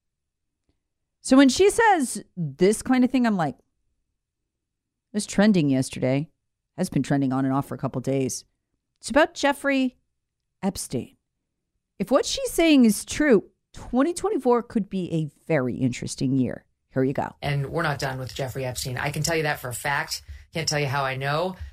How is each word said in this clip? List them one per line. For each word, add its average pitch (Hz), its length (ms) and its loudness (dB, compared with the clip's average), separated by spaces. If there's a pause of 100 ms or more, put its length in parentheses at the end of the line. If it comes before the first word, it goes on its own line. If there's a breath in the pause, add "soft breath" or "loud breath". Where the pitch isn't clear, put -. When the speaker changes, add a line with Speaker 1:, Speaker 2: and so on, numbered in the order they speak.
(1200)
Speaker 1:
So - 160 4
when 277 120 10
she 370 220 4
says 359 540 2 (120)
this 175 460 0
kind 254 220 2
of 247 80 2
thing, 254 120 2
I'm 214 120 2
like, 151 180 -2
it - 1600 -20
was 208 120 -4
trending 190 440 4
yesterday. 131 580 0 (480)
Has 180 140 -4
been 139 140 -2
trending 139 280 0
on 135 120 -2
and 131 100 0
off 139 140 -4
for 131 80 -8
a - 20 -16
couple 135 220 -6
days. 135 440 -4 (560)
It's - 100 -14
about 311 240 2
Jeffrey 277 640 0 (640)
Epstein. - 560 -6 (840)
If 196 100 -6
what 294 160 4
she's 523 240 -4
saying 311 340 6
is 214 200 2
true, 294 400 2 (280)
twenty 285 400 -2
twenty-four 262 520 0
could 196 260 -4
be 185 220 -6
a 156 180 -2 (160)
very 127 300 0
interesting 127 560 -2
year. 131 320 -2 (280)
Here 131 120 0
you 135 80 0
go. - 280 -6
Speaker 2:
And 143 300 -4
we're 160 140 -4
not 143 160 -4
done 131 180 -6
with 131 160 -10
Jeffrey 131 300 -6
Epstein. 123 340 -8
I 143 120 -4
can 151 120 -6
tell 165 140 -2
you 156 80 -2
that 151 160 -4
for 127 80 -10
a 120 60 -8
fact. 147 480 -6 (300 soft breath)
Can't 160 160 -4
tell 151 120 -2
you 143 80 -2
how 139 160 -2
I 131 100 -4
know, 147 400 -4 (180 loud breath)